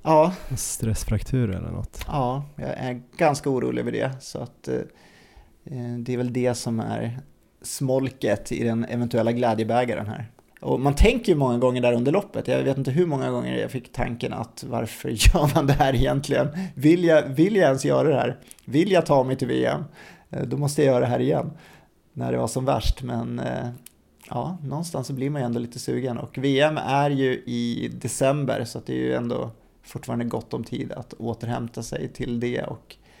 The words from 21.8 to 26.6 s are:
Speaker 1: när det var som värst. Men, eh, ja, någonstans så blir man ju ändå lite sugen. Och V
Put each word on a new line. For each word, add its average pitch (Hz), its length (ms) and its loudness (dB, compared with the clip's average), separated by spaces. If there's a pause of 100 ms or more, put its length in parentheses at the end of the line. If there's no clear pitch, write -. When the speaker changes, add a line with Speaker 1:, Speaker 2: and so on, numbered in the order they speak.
Speaker 1:
när 123 200 -6
det 123 60 0
var 120 100 0
som 127 160 -4
värst. 131 380 0
Men, 120 360 -4
eh, 127 300 -6 (600)
ja, 151 340 -6
någonstans 143 440 -6
så 143 60 -8
blir 135 180 -2
man 147 120 -4
ju 123 40 -2
ändå 120 140 -2
lite 120 180 -8
sugen. 123 400 -4
Och 120 200 -12
V 135 220 2